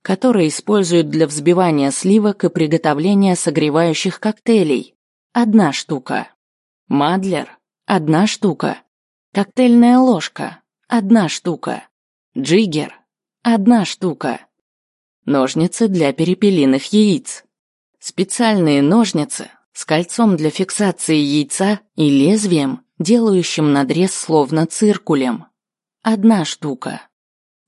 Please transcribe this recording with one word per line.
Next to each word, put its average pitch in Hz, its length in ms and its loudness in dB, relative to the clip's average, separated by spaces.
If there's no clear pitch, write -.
который 190 440 0
используют 170 640 0
для 156 160 0
взбивания 151 640 0
сливок 202 540 0
и 170 40 2
приготовления 165 840 0
согревающих 160 840 -2
коктейлей – 208 760 -2
одна 214 400 2
штука, 131 560 -8
мадлер – 160 720 -2
одна 165 420 2
штука, 160 500 -4
коктейльная 240 640 4
ложка – 185 640 -2
одна 208 420 2
штука, - 600 -8
джиггер – 151 560 0
одна 226 420 2
штука, - 600 -6
ножницы 156 640 0
для 160 240 0
перепелиных 160 800 0
яиц, 208 500 0
специальные 185 840 0
ножницы – 185 680 0
с - 120 -14
кольцом 175 520 0
для 151 140 -2
фиксации 180 680 -2
яйца 151 640 -2
и 151 160 0
лезвием, 147 760 0
делающим 180 760 0
надрез 143 400 0
словно 156 540 0
циркулем, 160 800 -2
одна 214 420 2
штука, - 640 -10